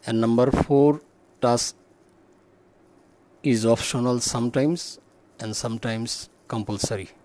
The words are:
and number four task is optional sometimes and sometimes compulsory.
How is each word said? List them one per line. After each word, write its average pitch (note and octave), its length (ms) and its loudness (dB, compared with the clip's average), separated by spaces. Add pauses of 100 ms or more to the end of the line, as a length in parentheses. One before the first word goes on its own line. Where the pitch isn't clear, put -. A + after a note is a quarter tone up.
and A2+ 140 0
number A#2 300 4
four D3 520 4 (380)
task A#2+ 360 0 (1700)
is A#2 200 2
optional A#2+ 560 0
sometimes B2+ 800 -2 (400)
and G#2+ 160 -8
sometimes A2+ 720 -6 (180)
compulsory. G#2 640 -6 (160)